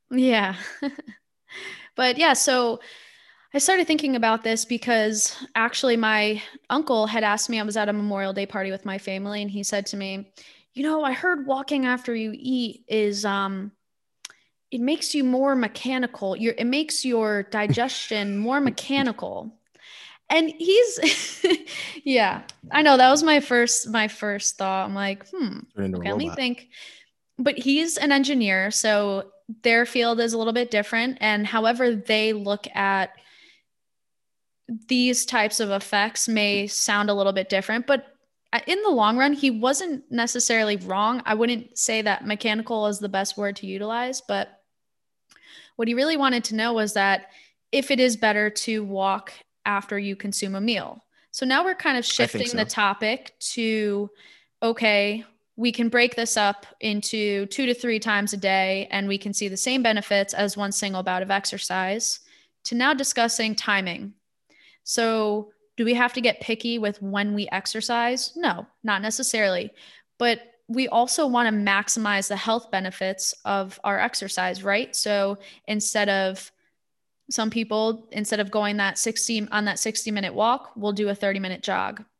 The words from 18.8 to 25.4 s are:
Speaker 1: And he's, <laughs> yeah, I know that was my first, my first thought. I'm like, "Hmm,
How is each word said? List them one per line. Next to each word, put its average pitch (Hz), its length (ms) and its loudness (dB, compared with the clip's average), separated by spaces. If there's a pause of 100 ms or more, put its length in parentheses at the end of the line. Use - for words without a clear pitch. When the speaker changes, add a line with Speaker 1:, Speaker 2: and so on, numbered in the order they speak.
Speaker 1:
And 320 260 2
he's, 381 880 2 (320)
<laughs> - 280 -12
yeah, 220 400 2 (260)
I 294 100 4
know 294 160 10
that 254 140 10
was 294 120 6
my 302 180 6
first, 240 500 2
my 214 180 2
first 208 480 -4
thought. 190 300 0
I'm 196 80 -6
like, 196 340 -4
"Hmm, 294 300 -4 (180)